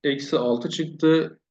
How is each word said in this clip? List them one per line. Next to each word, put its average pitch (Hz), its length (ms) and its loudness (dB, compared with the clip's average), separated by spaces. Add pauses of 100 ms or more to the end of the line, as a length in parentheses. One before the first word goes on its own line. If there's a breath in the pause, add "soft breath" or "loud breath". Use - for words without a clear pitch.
eksi 139 340 0
altı 120 300 0
çıktı. 160 720 0 (100)